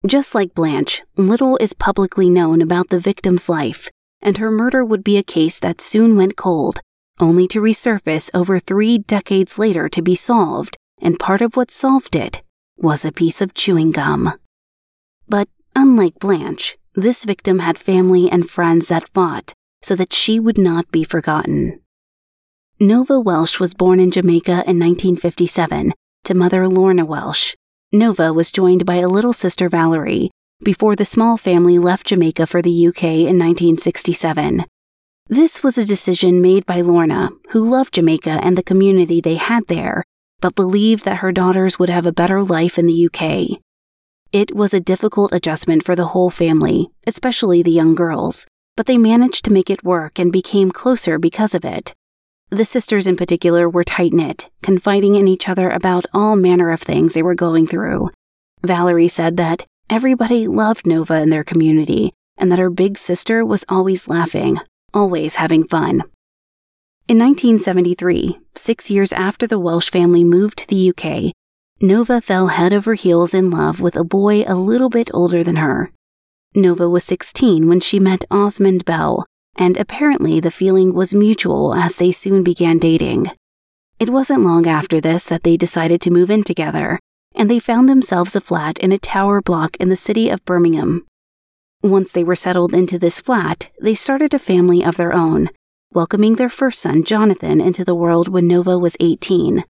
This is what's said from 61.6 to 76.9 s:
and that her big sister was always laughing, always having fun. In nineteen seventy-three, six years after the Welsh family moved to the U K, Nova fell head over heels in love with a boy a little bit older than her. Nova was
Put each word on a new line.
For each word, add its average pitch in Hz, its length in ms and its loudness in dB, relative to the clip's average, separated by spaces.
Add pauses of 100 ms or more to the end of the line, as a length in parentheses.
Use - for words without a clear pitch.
and 185 140 0
that 180 80 2
her 185 100 0
big 185 280 -2
sister 226 480 -2
was 208 220 -2
always 185 400 0
laughing, - 500 -2 (360)
always 175 420 0
having 160 320 0
fun. - 360 -2 (1040)
In 233 80 4
nineteen 233 420 4
seventy-three, 175 800 0 (160)
six - 340 -4
years 196 220 0
after 196 340 -4
the 214 140 -2
Welsh 170 300 -2
family 175 340 4
moved 180 360 2
to - 80 -14
the 196 80 -2
U 185 180 2
K, - 400 -6 (480)
Nova 226 400 2
fell 185 260 0
head 175 240 0
over 208 220 0
heels 175 400 0
in 185 180 2
love 160 300 -4
with 175 160 -2
a 170 80 -2
boy 208 420 0
a 190 80 -2
little 233 340 0
bit 233 240 -2
older 175 300 0
than 170 140 -2
her. 151 340 -4 (640)
Nova 175 360 2
was 175 160 0